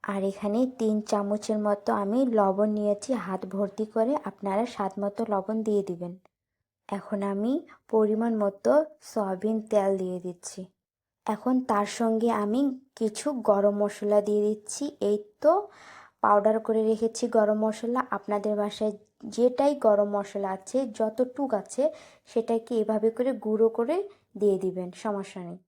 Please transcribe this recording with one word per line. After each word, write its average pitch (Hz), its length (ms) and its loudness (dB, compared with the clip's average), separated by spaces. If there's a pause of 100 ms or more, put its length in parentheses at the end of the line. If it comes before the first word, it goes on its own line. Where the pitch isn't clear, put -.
আর 196 200 -4
এখানে 202 360 -2 (200)
তিন 214 140 2 (160)
চামচের 208 560 -2
মতো 208 240 -2 (120)
আমি 202 160 -2 (200)
লবণ 196 300 2 (100)
নিয়েছি 208 320 -2 (140)
হাত 185 180 -4 (120)
ভর্তি 196 300 -2 (100)
করে, 226 180 2 (120)
আপনারা 196 400 -2 (100)
স্বাদ 196 180 -2 (100)
মতো 202 180 -4 (120)
লবণ 202 300 -2
দিয়ে 208 260 2
দিবেন। 175 240 -8 (760)
এখন 202 300 -6 (140)
আমি 214 200 0 (400)
পরিমাণ 220 400 2 (100)
মতো 202 300 0 (380)
সয়াবিন 202 460 -2 (120)
তেল 196 220 2 (120)
দিয়ে 180 180 -6
দিচ্ছি। 175 400 -12 (680)
এখন 226 280 0 (160)
তার 208 180 2 (100)
সঙ্গে 226 300 2 (140)
আমি 214 180 0 (360)
কিছু 214 300 -4 (220)
গরম 202 300 4
মশলা 208 400 2 (100)
দিয়ে 208 180 2
দিচ্ছি। 214 380 -4 (260)
এই 208 80 0 (220)
তো 302 120 6 (680)
পাউডার 208 360 6 (100)
করে 220 140 2 (100)
রেখেছি 226 340 0 (120)
গরম 214 260 4
মশলা। 226 380 -2 (160)
আপনাদের 208 400 -2
বাসায় 208 380 -2 (400)
যেটাই 254 380 4 (140)
গরম 208 300 4
মশলা 202 400 -4
আছে, - 220 -4 (200)
যতটুক 254 560 -2
আছে, 202 280 -4 (460)
সেটাকে 226 440 -2 (100)
এভাবে 214 340 2
করে 254 140 0 (140)
গুঁড়ো 214 320 4
করে 247 200 0 (440)
দিয়ে 202 180 4
দিবেন, 180 300 -4 (140)
সমস্যা 202 460 -6
নেই। 180 200 -14